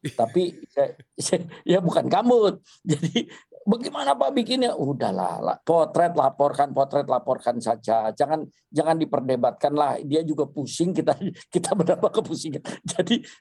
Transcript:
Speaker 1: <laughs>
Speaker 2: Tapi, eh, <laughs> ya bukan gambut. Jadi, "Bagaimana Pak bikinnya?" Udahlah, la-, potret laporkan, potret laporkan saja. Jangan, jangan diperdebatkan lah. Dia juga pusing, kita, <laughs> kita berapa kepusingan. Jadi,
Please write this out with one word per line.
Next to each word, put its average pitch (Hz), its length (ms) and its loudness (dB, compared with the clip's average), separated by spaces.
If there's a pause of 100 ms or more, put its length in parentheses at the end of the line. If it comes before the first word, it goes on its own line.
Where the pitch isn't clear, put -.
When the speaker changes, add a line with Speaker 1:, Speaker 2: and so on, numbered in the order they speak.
Speaker 1:
<laughs> 143 140 -8
Speaker 2:
Tapi, 175 400 0 (180)
eh, 139 220 0 (240)
<laughs> 175 240 -2 (240)
ya 180 100 6
bukan 170 300 0
gambut. 220 560 4 (160)
Jadi, - 480 -2 (340)
"Bagaimana 277 540 0
Pak 269 160 2
bikinnya?" 254 400 0
Udahlah, 101 720 -2
la-, - 160 -2
potret 165 560 2
laporkan, 143 560 2
potret 139 320 0
laporkan 123 560 -2
saja. 110 480 0
Jangan, 143 400 -2 (240)
jangan 160 240 2
diperdebatkan 131 800 0
lah. 139 240 0
Dia 156 240 -2
juga 147 240 -2
pusing, 156 480 -4
kita, 156 160 0 (220)
<laughs> - 200 -20
kita 175 220 -2
berapa 185 320 2
kepusingan. 165 560 -4 (180)
Jadi, 185 380 -2 (200)